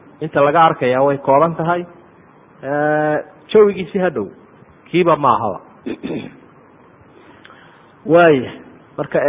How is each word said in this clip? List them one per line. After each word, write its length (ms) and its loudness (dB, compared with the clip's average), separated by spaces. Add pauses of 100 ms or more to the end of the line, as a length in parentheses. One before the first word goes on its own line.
(220)
Inta 240 0
laga 180 4
arkayaa 400 0
way 140 0
kooban 380 0
tahay. 260 -4 (840)
Eh, 540 -2 (360)
jawigiisii 460 2
hadhow, 280 -4 (640)
kiiba 240 2
maahaba. 440 -2 (260)
<clears throat> 140 -10 (2250)
Waaya, 380 4 (460)
marka 320 -4